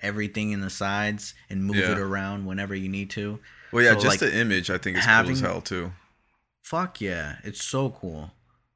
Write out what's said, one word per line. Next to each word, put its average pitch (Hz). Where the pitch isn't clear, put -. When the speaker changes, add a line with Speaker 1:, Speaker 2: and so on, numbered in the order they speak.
Speaker 1:
everything 104
in 101
the 95
sides 101
and 95
move 101
Speaker 2:
Yeah. 92
Speaker 1:
it 95
around 98
whenever 98
you 95
need 98
to. 104
Speaker 2:
Well, 120
yeah, 120
Speaker 1:
So, -
Speaker 2:
just -
Speaker 1:
like, 98
Speaker 2:
the 139
image, 104
I 92
think, 92
is 92
Speaker 1:
having 113
Speaker 2:
cool 131
as 90
hell, 90
too. 90
Speaker 1:
Fuck 180
yeah. 82
It's -
so 135
cool. 80